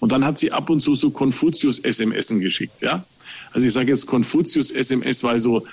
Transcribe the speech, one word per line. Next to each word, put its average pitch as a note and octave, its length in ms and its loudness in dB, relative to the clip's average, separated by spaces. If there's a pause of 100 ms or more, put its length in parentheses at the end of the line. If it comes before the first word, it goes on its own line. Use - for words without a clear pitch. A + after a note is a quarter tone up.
Und A#2 120 2
dann C3+ 140 2
hat C#3 120 -2
sie - 140 0
ab C#3 160 -4
und D#3 140 2
zu D3 120 2
so C#3+ 140 2
Konfuzius-S C3 920 0
M A2 120 0
S - 180 -2
en G#2+ 100 0
geschickt, - 420 -4
ja. E3 200 -2 (500)
Also B2+ 140 2
ich A2+ 60 2
sag B2+ 160 0
jetzt C3+ 180 0
Konfuzius-S C3+ 840 0
M B2 120 0
S, B2+ 220 -2
weil A#2 160 0
so, A#2 320 0